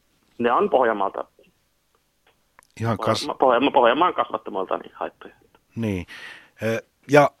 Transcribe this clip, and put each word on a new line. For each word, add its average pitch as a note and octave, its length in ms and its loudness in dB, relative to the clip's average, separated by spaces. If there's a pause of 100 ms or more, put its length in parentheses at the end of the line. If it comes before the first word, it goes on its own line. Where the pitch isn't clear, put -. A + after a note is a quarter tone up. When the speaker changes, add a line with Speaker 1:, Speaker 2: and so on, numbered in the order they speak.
(380)
Speaker 1:
Ne A#2+ 140 0
on F#3 180 2
Pohjanmaalta. A2 540 0 (1600)
Speaker 2:
Ihan A2+ 180 -2
kas- A2 220 0
Speaker 1:
Pohjanma-, - 180 -8
Pohjanma-, C3 320 4
Pohjanmaan C3+ 440 4
kasvattamalta F#2+ 640 -6
niin - 160 -20
haettuja. - 400 -12 (420)
Speaker 2:
Niin. G2+ 300 -4 (560)
Ö, A2+ 200 -4 (280)
ja C#3+ 200 6 (100)